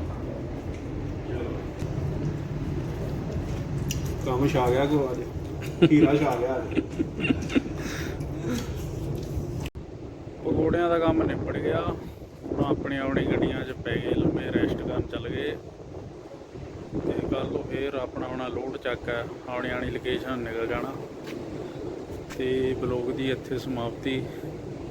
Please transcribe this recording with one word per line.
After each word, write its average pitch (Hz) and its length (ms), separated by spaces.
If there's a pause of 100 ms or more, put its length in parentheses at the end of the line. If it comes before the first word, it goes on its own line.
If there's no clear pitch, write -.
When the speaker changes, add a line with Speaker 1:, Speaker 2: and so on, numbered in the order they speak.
(1300)
Speaker 1:
ਚਲੋ। - 260 (2750)
ਕੰਮ 131 240
ਛਾ 123 220
ਗਿਆ 131 160
ਕੋ 143 260
ਅੱਜ। 123 80 (720)
ਹੀਰਾ 151 220
ਛਾ 139 220
ਗਿਆ 123 200
ਅੱਜ। - 240 (3750)
Speaker 2:
ਪਕੌੜਿਆਂ 160 440
ਦਾ 170 100
ਕੰਮ 160 240
ਨਿਬੜ - 340
ਗਿਆ। 156 240 (640)
ਹੁਣ - 200
ਆਪਣੀ 139 320
ਆਪਣੀ 135 300
ਗੱਡੀਆਂ - 380
'ਚ 131 80
ਪੈ 120 240
ਗਏ - 180
ਲੰਮੇ, - 280 (100)
ਰੈਸਟ - 240
ਕਰਨ 123 260
ਚੱਲ 120 260
ਗਏ। 139 280 (1400)
ਤੇ - 200 (180)
ਕੱਲ੍ਹ 135 200
ਤੋਂ 143 120
ਫੇਰ 135 320
ਆਪਣਾ 131 320
ਆਪਣਾ 127 220
ਲੋਡ 123 280
ਚੱਕ 123 320
ਹੈ, 120 160 (240)
ਆਉਣੀ 123 220
ਆਉਣੀ 123 200
ਲੋਕੇਸ਼ਨ 127 480
ਨਿਕਲ 113 280
ਜਾਣਾ। 120 260 (1500)
ਤੇ 131 420
ਬਲੌਗ 123 300
ਦੀ 135 200
ਇੱਥੇ 127 280
ਸਮਾਪਤੀ। 127 640 (680)